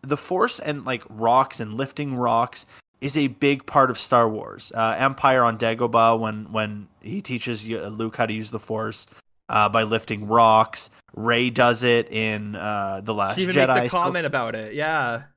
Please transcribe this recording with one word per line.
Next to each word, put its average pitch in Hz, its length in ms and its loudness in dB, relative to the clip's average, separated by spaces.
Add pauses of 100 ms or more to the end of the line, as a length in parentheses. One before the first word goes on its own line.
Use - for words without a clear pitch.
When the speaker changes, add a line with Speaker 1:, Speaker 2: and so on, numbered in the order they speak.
Speaker 1:
the 139 160 -2
Force 208 420 -2
and, 147 260 -6
like, 127 240 -4
rocks 113 500 2
and 107 160 -8
lifting 135 400 -6
rocks 120 500 0 (360)
is 139 160 -4
a 143 100 2
big 139 380 0
part 135 260 4
of 117 80 -4
Star 120 300 4
Wars. - 440 -10
Uh, 113 240 0
Empire 131 460 4
on 113 140 2
Dagobah, 113 640 4
when, 107 320 -6
when 107 360 -6 (140)
he 170 200 -8
teaches 113 460 -6
y-, 113 80 -6 (120)
Luke 110 280 -6
how 120 100 0
to 107 80 -4
use 110 160 -8
the 110 100 -10
Force, 110 480 -8 (420)
uh, 104 200 2
by 110 140 2
lifting 107 440 -4
rocks. 113 600 4 (260)
Rey 120 340 0
does 120 340 2
it 120 280 2
in, 107 440 -4
uh, 98 480 -4
The 107 100 -4
Last 98 220 0
Speaker 2:
She 185 80 -2
even 180 120 -2
Speaker 1:
Jedi. 131 200 4
Speaker 2:
makes 123 180 2
a 185 40 0
Speaker 1:
So 170 60 0
Speaker 2:
comment 180 220 -2
about 123 300 -4
it. 107 180 -10
Yeah. 143 500 -4 (140)